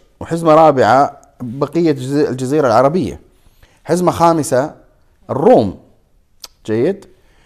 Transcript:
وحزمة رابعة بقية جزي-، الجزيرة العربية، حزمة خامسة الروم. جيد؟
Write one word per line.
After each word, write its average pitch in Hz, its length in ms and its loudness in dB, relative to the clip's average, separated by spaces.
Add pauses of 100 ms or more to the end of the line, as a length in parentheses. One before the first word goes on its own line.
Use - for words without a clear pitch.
(200)
وحزمة 165 360 0
رابعة 135 680 2 (200)
بقية 139 500 -2
جزي-، 135 380 -2
الجزيرة 131 380 -2
العربية، 123 520 0 (640)
حزمة 170 280 0
خامسة 156 640 0 (540)
الروم. 123 500 2 (840)
جيد؟ 131 400 -4 (400)